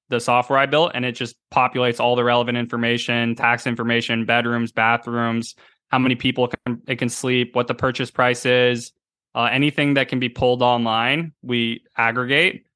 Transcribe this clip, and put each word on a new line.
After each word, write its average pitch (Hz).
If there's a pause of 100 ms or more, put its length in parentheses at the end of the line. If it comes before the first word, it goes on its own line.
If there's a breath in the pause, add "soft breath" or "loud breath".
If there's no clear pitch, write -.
the 120
software 123
I 139
built, 151
and 123
it 123
just 117 (180)
populates 123
all 120
the 123
relevant 120
information, 117
tax 120
information, 117
bedrooms, 117
bathrooms, 117 (340 soft breath)
how 131
many 127
people 123
can, 120
it 127
can 123
sleep, 123
what 123
the 120
purchase 127
price 123
is, 123 (420)
uh, 120
anything 143
that 135
can 131
be 123
pulled 123
online, 123
we 117 (140)
aggregate, 127 (100)